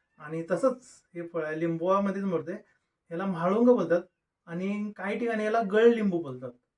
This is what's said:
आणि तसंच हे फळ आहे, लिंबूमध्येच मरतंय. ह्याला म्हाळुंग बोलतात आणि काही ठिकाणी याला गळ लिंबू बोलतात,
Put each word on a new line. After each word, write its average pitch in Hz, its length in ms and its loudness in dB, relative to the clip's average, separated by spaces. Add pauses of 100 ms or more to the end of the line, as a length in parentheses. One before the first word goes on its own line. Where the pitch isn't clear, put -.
(180)
आणि 160 340 -8
तसंच 247 340 0 (300)
हे 170 120 -10
फळ 160 180 -6
आहे, 156 140 -6
लिंबूमध्येच 185 680 0
मरतंय. 175 300 -4 (520)
ह्याला 175 180 -8
म्हाळुंग 190 400 2
बोलतात 175 360 4 (440)
आणि 202 500 -6
काही 202 240 -4
ठिकाणी 226 240 -2
याला 220 180 0
गळ 214 320 6
लिंबू 196 280 0
बोलतात, 127 300 -10 (260)